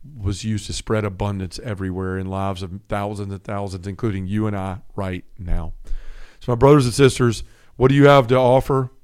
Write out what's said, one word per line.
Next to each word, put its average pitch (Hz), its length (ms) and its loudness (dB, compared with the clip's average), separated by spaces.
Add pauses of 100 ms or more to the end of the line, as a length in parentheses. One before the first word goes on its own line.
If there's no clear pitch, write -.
(160)
was 98 280 -6
used 107 220 -4
to - 60 -8
spread 110 320 -4
abundance 98 600 -6
everywhere 95 540 -6
in 95 100 -6
lives 95 340 -4
of 92 80 -10 (180)
thousands 101 440 -6
and 95 100 -12
thousands, 98 440 -8
including 98 400 -4
you 107 200 -2
and 104 100 -4
I 95 260 -8 (120)
right 92 300 -6 (140)
now. 85 340 -2 (640)
So - 140 -4
my 123 40 0
brothers 135 280 8
and 120 100 0
sisters, 123 480 2 (340)
what 127 120 4
do 139 80 4
you 143 100 8
have 139 220 8
to 127 80 2
offer? 127 540 2 (140)